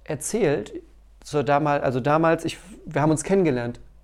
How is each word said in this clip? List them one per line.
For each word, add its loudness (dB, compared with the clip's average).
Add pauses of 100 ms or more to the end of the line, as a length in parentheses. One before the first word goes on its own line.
erzählt, -2 (500)
so -2
damal-, 2
also 0
damals, 2
ich, -8 (260)
wir -4
haben 4
uns -2
kennengelernt 0 (260)